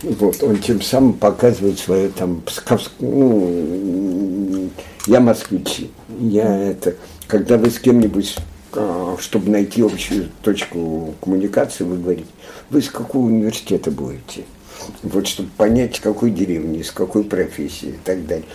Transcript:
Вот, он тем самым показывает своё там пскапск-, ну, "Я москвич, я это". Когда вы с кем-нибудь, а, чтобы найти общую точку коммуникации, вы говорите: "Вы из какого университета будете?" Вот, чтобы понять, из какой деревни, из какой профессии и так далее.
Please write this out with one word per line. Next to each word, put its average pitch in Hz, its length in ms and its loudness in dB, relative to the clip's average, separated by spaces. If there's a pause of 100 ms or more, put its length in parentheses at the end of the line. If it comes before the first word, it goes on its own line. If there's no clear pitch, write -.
Вот, 101 380 0
он 104 160 4
тем 101 240 0
самым 127 320 4
показывает 101 640 4
своё 95 300 2
там 90 360 -4
пскапск-, - 540 -2
ну, 95 1700 0 (380)
"Я 120 120 8
москвич, - 680 0 (320)
я 107 380 2 (120)
это". 92 260 -2 (320)
Когда 113 300 4
вы 113 120 4
с 117 100 -2
кем-нибудь, 107 580 4 (360)
а, 90 460 -4
чтобы 101 300 0
найти 104 320 2
общую 95 480 0 (120)
точку 82 800 -2
коммуникации, 98 640 0
вы 90 140 -2
говорите: 87 300 -2 (420)
"Вы 143 100 2
из - 100 0
какого 123 380 -2
университета 107 640 0
будете?" 67 520 -10 (600)
Вот, 98 240 -2
чтобы - 280 -6
понять, 117 400 2
из - 60 -10
какой 107 300 0
деревни, 82 480 -2
из 80 120 -10
какой 98 320 0
профессии - 680 -4
и - 140 -12
так 92 240 -4
далее. 80 260 -6